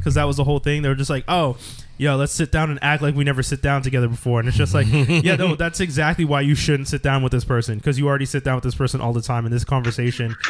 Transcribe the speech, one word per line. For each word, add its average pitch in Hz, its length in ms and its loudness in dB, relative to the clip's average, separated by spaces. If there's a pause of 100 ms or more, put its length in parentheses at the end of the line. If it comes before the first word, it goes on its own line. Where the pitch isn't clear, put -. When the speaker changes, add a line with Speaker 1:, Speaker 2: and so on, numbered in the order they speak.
Speaker 1:
'cause 143 100 2
that 147 100 4
was 143 120 0
the 143 80 0
whole 143 140 2
thing. 147 240 0
They 143 60 0
were 135 60 2
just 131 160 -2
like, 127 160 -4
"Oh, 160 300 0 (400)
yo, 139 200 0
let's 139 160 0
sit - 200 -2
down 156 180 2
and 143 120 -4
act 143 200 0
like 147 120 0
we 143 100 0
never 135 180 0
sit 135 200 -4
down 139 200 0
together 127 260 0
before." 120 320 0
And 117 80 -2
it's - 100 2
just 95 160 2
like, 104 140 4
Speaker 2:
<laughs> - 20 2
Speaker 1:
yeah, 151 460 4
no, 165 200 0
that's 170 240 -4
exactly 160 440 0
why 143 180 2
you 143 120 4
shouldn't 139 320 0
sit 143 160 -4
down 135 200 2
with 127 100 0
this 123 140 0
person, 117 340 0
'cause 139 180 0
you 139 80 2
already 139 200 0
sit 131 180 -4
down 131 120 0
with 127 80 -6
this 123 100 -2
person 131 260 -2
all 120 140 -2
the 117 80 -2
time, 117 240 -2
and 117 80 0
this 120 100 0
conversation 120 720 -2 (140)